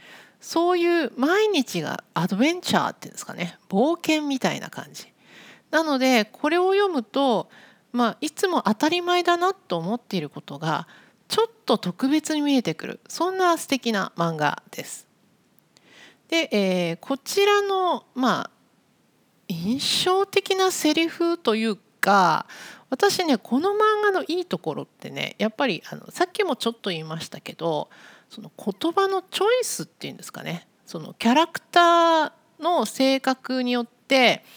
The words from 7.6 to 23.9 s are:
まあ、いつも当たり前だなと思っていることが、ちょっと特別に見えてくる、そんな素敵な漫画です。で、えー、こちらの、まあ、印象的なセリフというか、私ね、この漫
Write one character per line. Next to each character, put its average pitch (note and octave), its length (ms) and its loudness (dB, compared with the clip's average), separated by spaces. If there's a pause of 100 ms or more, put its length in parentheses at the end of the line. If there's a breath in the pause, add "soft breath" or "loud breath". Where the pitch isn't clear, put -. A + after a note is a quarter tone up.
ま A#3+ 160 2
あ、 - 120 -6
い D#4 100 -4
つ - 180 -2
も E4+ 140 0
当 G#3 120 2
た D4 140 2
り F4 140 -2
前 F4 200 2
だ F4 140 2
な F#4 180 0
と - 240 -6
思 F3+ 160 -4
っ B3 60 -6
て - 160 -8
い E3+ 40 -2
る D3 80 -6
こ C#3+ 120 -16
と C#3+ 180 -14
が、 D#3+ 300 -4 (400 soft breath)
ち - 100 -6
ょ A4+ 60 6
っ - 20 0 (180)
と A3+ 140 2
特 G#3+ 300 -4
別 D#4 260 0
に D4+ 80 0
見 C#4+ 120 2
え B3 80 4
て D#3+ 120 -2
く - 120 -14
る、 - 220 -12
そ F4 220 -4
ん F#4+ 80 -6
な F4 180 4
素 - 120 -8
敵 A#3+ 240 -2
な F#3+ 240 -2
漫 E3 200 -2
画 D3+ 260 -2 (100)
で - 120 -12
す。 - 220 -16 (1200 soft breath)
で、 E4 240 0
え F#3 420 2
ー、 - 60 -10
こ C4+ 160 -4
ち - 300 0
ら G4+ 160 4
の、 F#4 420 0 (100)
ま G#3+ 280 2
あ、 - 80 -12 (960)
印 G3+ 560 -2
象 F#4+ 220 2
的 G4 300 -2
な F#4+ 160 2
セ D4+ 220 2
リ E4 120 2
フ E4+ 320 -2
と A3 160 0
い A3 120 0
う G#3 100 -2 (240)
か、 F#3+ 460 4 (440 loud breath)
私 F#4 340 0
ね、 C#4+ 140 4
こ - 220 -2
の F#4+ 100 0
漫 G#4+ 340 2